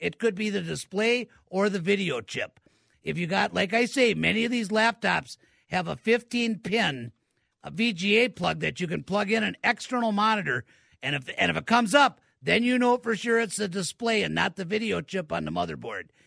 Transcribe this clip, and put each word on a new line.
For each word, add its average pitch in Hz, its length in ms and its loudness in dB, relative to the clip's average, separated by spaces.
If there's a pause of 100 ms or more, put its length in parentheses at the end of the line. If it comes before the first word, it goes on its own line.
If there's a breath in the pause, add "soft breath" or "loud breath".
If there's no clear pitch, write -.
it 170 180 -4
could 220 160 0
be 214 160 -2
the 196 120 -2
display 208 680 -2 (180 soft breath)
or 196 220 2
the 202 100 0
video 175 420 0
chip. - 380 -6 (460 soft breath)
If 156 140 -4
you 170 100 -2
got, 190 260 0
like 180 180 0
I 233 120 4
say, 240 300 2
many 165 300 0
of 233 60 -2
these 233 200 -2
laptops 214 680 0 (320 soft breath)
have 175 180 -2
a 160 80 -4
fifteen 233 640 0
pin, 160 540 -2 (500)
a 143 80 -12
V 220 220 0
G 196 240 2
A 240 120 4
plug 170 320 -2
that 156 200 -4
you 180 80 -2
can 156 160 -6
plug 202 260 0
in 220 140 2
an 208 180 -4
external 233 480 0
monitor, 202 540 0 (400 soft breath)
and 143 100 -2
if, 135 240 -6
and 175 140 2
if 156 40 -4
it 160 100 -4
comes 226 280 4
up, 285 260 4 (220)
then 175 220 2
you 247 160 2
know 247 160 4
for 226 180 -2
sure 226 240 0
it's 226 200 -2
the 208 100 -2
display 202 560 -2
and 156 100 -4
not 165 220 0
the 196 80 -6
video 202 360 -2
chip 165 300 -6
on 165 140 -2
the 151 80 -4
motherboard. 110 560 -6 (180 soft breath)